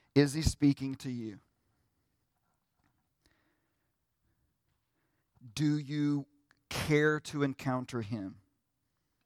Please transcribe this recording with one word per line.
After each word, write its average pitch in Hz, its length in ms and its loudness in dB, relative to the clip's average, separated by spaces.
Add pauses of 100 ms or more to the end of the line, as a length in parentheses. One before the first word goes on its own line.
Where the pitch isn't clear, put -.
(160)
Is 139 180 4
he 156 80 -4
speaking 135 540 2
to 135 160 -10
you? 110 260 -10 (4000)
Do 151 240 2
you 147 480 0 (440)
care 151 520 2
to 143 220 -4
encounter 127 580 -4
him? 101 360 -8 (880)